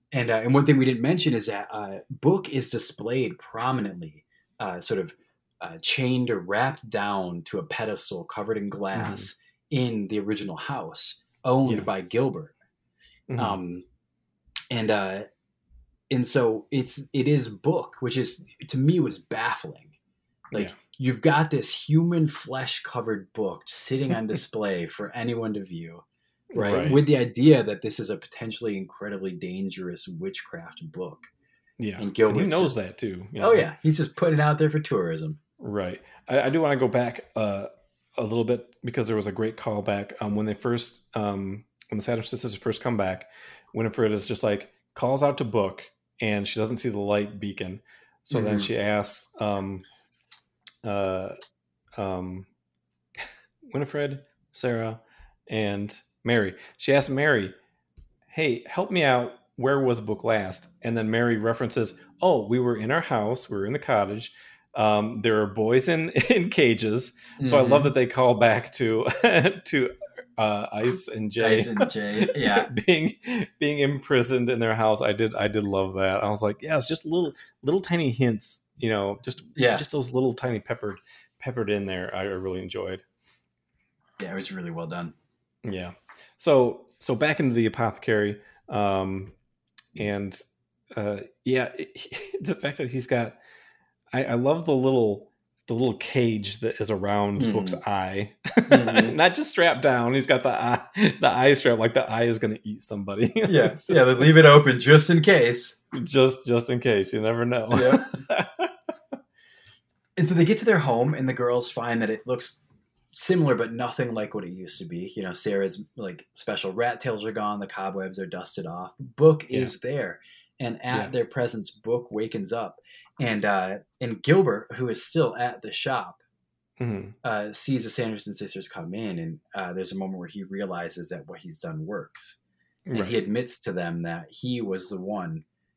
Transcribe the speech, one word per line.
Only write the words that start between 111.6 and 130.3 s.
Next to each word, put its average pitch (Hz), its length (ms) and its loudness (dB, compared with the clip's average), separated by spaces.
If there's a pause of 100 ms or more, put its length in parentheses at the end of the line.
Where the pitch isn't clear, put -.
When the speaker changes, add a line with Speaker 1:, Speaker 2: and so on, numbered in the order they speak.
Speaker 1:
find 117 300 -2
that 107 80 0
it 110 180 -6
looks - 340 -4 (520)
similar, 160 420 2
but 113 180 -2
nothing 120 420 -4
like 104 200 -6
what 98 100 -6
it 87 80 -12
used 92 260 -12
to 90 80 -12
be. 87 280 -10
You 107 80 -8
know, 87 120 -6
Sarah's, 98 500 -2 (120)
like, 95 360 -12
special 101 400 -6
rat 120 280 -2
tails 110 220 -4
are 110 100 -6
gone, 104 280 -4
the 98 60 -8
cobwebs 95 520 -8
are 95 80 -8
dusted 90 400 -10
off. 87 320 -12
Book 147 520 4
Speaker 2:
Yeah. 131 100 0
Speaker 1:
is 120 200 -4
there, 120 400 -6 (380)
and 117 240 -6
at 127 140 -2
Speaker 2:
Yeah. 104 140 -4
Speaker 1:
their 123 160 0
presence, 117 440 -4
Book 120 400 -4
wakens 107 400 -6
up, 113 300 -6 (400)
and, 110 240 -2
uh, 98 340 0 (220)
and 113 220 -8
Gilbert, 143 540 2
who 123 120 -4
is - 160 -6
still 123 320 -2
at 120 240 -6
the 104 120 -14
shop, - 500 -6 (580)
Speaker 2:
Mm-hmm. 104 300 -6 (140)
Speaker 1:
uh, 107 280 -4
sees 127 320 -2
the 110 60 -8
Sanderson 107 440 -6
sisters 95 360 -10
come 87 240 -10
in, 101 240 -6
and, 82 220 -8 (140)
uh, 92 200 -8
there's 92 180 -6
a 95 60 -8
moment 95 200 -6
where 87 100 -12
he 98 160 -12